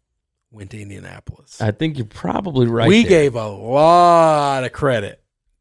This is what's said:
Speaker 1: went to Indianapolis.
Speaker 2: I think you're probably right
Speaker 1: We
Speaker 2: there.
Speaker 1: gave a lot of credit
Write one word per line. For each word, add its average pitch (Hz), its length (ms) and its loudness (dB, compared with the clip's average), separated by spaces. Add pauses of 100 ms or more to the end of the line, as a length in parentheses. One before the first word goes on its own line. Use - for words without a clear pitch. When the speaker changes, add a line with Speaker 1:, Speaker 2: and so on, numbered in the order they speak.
(500)
Speaker 1:
went 104 200 -20
to 110 100 -18
Indianapolis. 95 800 -20
Speaker 2:
I - 120 0
think 156 260 -6
you're 113 80 -8
probably 170 600 -4
right 117 220 0
Speaker 1:
We 214 140 6
Speaker 2:
there. - 80 0
Speaker 1:
gave 147 240 2
a 110 140 -8
lot 147 1160 2
of 120 80 -8
credit 120 500 -4 (380)